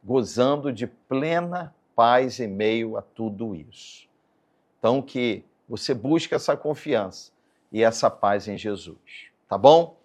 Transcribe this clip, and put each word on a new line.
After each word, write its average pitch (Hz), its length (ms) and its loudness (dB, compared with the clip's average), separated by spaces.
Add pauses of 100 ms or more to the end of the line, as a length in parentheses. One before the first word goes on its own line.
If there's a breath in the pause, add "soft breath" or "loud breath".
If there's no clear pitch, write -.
gozando 131 680 0
de 120 140 -8
plena 170 880 -6 (220)
paz 123 440 4
em 117 80 -4
meio 110 500 -2
a 101 40 -8
tudo 110 540 -8
isso. - 520 -20 (720)
Então, 123 240 2
que 123 420 -4 (240)
você 117 260 -6
busque 139 420 -2
essa - 220 0
confiança 131 760 -4 (400)
e 107 100 0
essa 113 280 4
paz 101 380 -2
em 101 100 -8
Jesus, - 720 -12 (180)
tá 98 100 -4
bom? 160 480 6